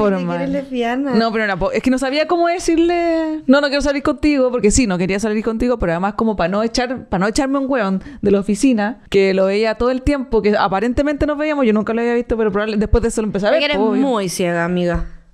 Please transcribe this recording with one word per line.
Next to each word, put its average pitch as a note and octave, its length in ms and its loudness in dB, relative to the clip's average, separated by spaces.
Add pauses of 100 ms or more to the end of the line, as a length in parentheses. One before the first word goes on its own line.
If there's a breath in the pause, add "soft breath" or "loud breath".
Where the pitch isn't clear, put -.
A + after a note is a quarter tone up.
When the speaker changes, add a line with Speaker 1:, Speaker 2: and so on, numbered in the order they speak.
(160)
Speaker 1:
formal. F3 220 -2
Speaker 2:
eres C4+ 140 -4
lesbiana. C4 640 -2
Speaker 1:
No, A3+ 180 2
pero A3 140 -2
no, F#3+ 120 -4
po-, F#3 140 -2
es A3 100 -2
que C4 80 2
no B3+ 80 2
sabía C#4 260 0
cómo E4+ 220 2
decirle, E4+ 1000 0
"No, C4+ 140 6
no D4 80 2
quiero C#4 140 -2
salir C#4+ 220 0
contigo", C#4+ 480 2
porque G#3 200 2
sí, B3 160 2
no F3+ 100 0
quería F#3+ 220 -2
salir G#3+ 240 -2
contigo, A#3 340 -2
pero G3 140 -2
además F#3 220 -2
como A3 240 0
pa' E3+ 100 0
no G#3 160 0
echar, B3 460 -4
pa' F#3+ 100 0
no F#3+ 80 2
echarme C4+ 320 0
un C4+ 100 -2
hueón G3 320 0 (200 loud breath)
de G3+ 100 2
la G3 80 4
oficina, G#3+ 680 0
que G3 240 4
lo F#3+ 140 2
veía G#3+ 280 0
todo A#3+ 160 0
el B3+ 100 -2
tiempo, C4 400 0
que G#3 160 2
aparentemente B3 680 0
nos D4 120 -2
veíamos, D4 280 0
yo G#3+ 80 4
nunca G#3+ 200 0
lo A#3 60 -2
había A#3 140 0
visto, A#3+ 240 -2
pero G#3+ 160 0
probable-, G#3 240 -2
después A3 240 2
de A3+ 80 -2
eso A3+ 120 -4
lo A3 60 -2
empecé G#3 200 -2
a A3+ 40 4
ver, D4+ 80 4
Speaker 2:
Porque D4 60 0
eres D4 120 0
Speaker 1:
po, B3+ 120 2
obvio. B3+ 120 0
Speaker 2:
muy A3+ 280 0
ciega, E3+ 340 -2
amiga. F3 440 -2 (260)